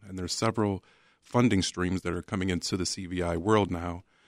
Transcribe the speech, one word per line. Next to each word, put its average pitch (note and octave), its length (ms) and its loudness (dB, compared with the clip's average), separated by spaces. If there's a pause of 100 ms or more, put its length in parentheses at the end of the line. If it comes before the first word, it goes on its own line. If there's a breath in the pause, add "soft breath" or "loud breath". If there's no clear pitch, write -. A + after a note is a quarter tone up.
and F#2+ 140 -10
there's F2+ 140 -4
several G#2+ 500 0 (380 soft breath)
funding A#2+ 400 4
streams F2+ 400 -2
that F2 100 -2
are F2 100 -4
coming F#2+ 280 -2
into F2 260 -2
the F2+ 100 -2
C F#2+ 200 -6
V F2+ 160 -4
I E2+ 160 0
world G2+ 340 4
now, F2 320 -6 (240 soft breath)